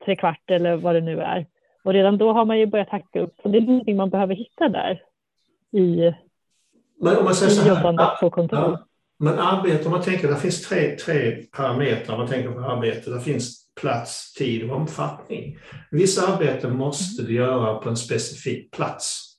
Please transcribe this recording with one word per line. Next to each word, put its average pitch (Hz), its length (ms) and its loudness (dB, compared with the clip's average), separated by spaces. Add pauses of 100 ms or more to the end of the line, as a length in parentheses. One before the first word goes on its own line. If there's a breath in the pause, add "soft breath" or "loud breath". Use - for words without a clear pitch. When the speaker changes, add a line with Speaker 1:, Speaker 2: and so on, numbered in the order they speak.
Speaker 1:
tre 190 120 0
kvart 170 340 -2
eller 175 260 2
vad 170 180 0
det 165 60 4
nu 165 200 -4
är. 170 260 -4 (380)
Och 190 80 0
redan 196 260 6
då 220 140 4
har 226 120 4
man 220 140 2
ju 220 80 4
börjat 208 220 0
hacka - 320 -6
upp. 175 220 -4
Så 208 60 -2
det 208 100 4
är 233 40 4
någonting 226 340 2
man 196 140 0
behöver 190 240 0
hitta 233 340 -2
där 180 340 -2 (720)
i, 170 420 4 (840)
Speaker 2:
Men - 160 4
om - 80 4
man 180 100 4
säger 196 180 4
Speaker 1:
i - 20 8
Speaker 2:
så 202 80 4
här, - 60 8
Speaker 1:
jobbandet 170 420 4
Speaker 2:
ja, - 100 -6
Speaker 1:
på 175 100 4
kontor. 170 280 -2
Speaker 2:
ja. - 260 0 (360)
Men 151 180 2
arbete, 175 460 2
om 165 60 -2
man 180 120 0
tänker, 180 260 0
det 143 80 2
finns - 320 -4
tre, 170 280 0
tre 135 360 -2
parametrar 127 840 -2
om 110 60 -6
man 120 80 -4
tänker 127 220 -4
på 120 100 -10
arbete. 120 500 -4
Det 123 100 -6
finns 127 440 -6 (160)
plats, - 540 -6
tid 113 360 -4
och 143 60 -6
omfattning. - 840 -8 (320 loud breath)
Vissa 190 420 2
arbeten 127 440 0
måste 147 460 -4
du 113 120 -4
göra 123 400 0
på - 140 -8
en 117 80 -2
specifik - 720 -6
plats. - 680 -8